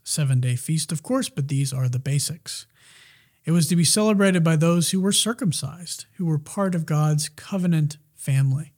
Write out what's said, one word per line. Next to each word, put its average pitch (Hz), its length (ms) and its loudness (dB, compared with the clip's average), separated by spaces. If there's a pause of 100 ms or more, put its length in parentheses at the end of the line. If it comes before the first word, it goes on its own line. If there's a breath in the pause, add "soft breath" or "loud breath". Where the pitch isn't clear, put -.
seven-day 127 520 0
feast, 156 360 -4
of 165 100 -4
course, 262 280 -2
but 139 180 -4
these 135 260 -2
are 131 160 -2
the 123 100 -2
basics. - 680 -6 (800 soft breath)
It 160 60 0
was 165 160 4
to 175 80 2
be 170 80 4
celebrated 196 600 4
by 165 120 4
those 165 360 2
who 190 100 0
were 196 100 2
circumcised, 180 920 -4 (120)
who 180 100 -2
were 156 120 0
part 185 360 -4
of 160 100 -2
God's 151 420 2
covenant 165 680 -2 (180)
family. 135 640 0